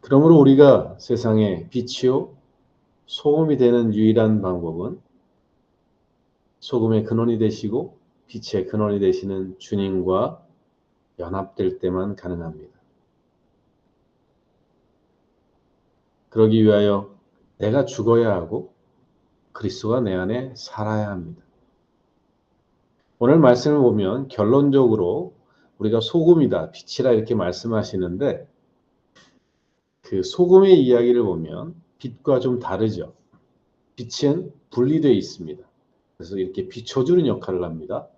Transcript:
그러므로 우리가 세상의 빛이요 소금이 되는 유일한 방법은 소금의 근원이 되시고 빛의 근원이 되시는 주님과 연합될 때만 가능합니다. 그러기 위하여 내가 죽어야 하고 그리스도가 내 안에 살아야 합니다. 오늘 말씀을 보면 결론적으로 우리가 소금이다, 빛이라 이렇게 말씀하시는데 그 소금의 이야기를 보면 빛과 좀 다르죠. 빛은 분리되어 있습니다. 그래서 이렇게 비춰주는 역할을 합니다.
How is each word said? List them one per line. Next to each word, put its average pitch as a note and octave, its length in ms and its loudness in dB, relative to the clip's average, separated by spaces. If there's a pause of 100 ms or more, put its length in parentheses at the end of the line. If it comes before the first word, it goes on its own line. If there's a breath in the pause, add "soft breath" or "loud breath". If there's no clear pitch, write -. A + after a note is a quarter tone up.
그러므로 D#3 400 6
우리가 C3+ 580 6
세상의 G#2+ 720 -2
빛이요 B2+ 640 -4 (720)
소금이 D3+ 520 0
되는 A#2+ 360 2
유일한 A2 480 2
방법은 F2+ 580 -6 (1600)
소금의 A2 440 -2
근원이 A2+ 340 -2
되시고 A2+ 580 -4 (300)
빛의 A#2+ 400 -8
근원이 G#2 340 -2
되시는 F#2+ 580 -4
주님과 G2 840 -4 (760)
연합될 F#2 600 -6
때만 F#2 380 -6
가능합니다. E2 600 -14 (3500)
그러기 A2 320 4
위하여 G#2 520 2 (440)
내가 G#2+ 260 -2
죽어야 A#2 500 0
하고 E2+ 380 -8 (800)
그리스도가 G#2+ 480 -6
내 G2+ 140 -4
안에 A2+ 420 -6
살아야 G#2+ 540 -6
합니다. E2+ 320 -14 (1800)
오늘 C3 200 4
말씀을 D3 420 4
보면 A2+ 480 0
결론적으로 B2+ 1040 0 (440)
우리가 G#2+ 220 -2
소금이다, C#3+ 680 -2
빛이라 - 420 -4
이렇게 A2 220 -2
말씀하시는데 G2+ 1120 -6 (1500 soft breath)
그 F#2+ 200 -6
소금의 F3+ 600 6
이야기를 A#2+ 400 4
보면 F2+ 520 -6 (240)
빛과 B2+ 420 -4
좀 B2 180 -4
다르죠. F#2+ 560 -6 (840)
빛은 C#3+ 560 -4 (180)
분리되어 C#3+ 420 2
있습니다. E2+ 500 -4 (540)
그래서 F2 200 -14
이렇게 F#2 320 -8
비춰주는 C3+ 580 -2
역할을 F#2+ 360 -4
합니다. E2 560 -10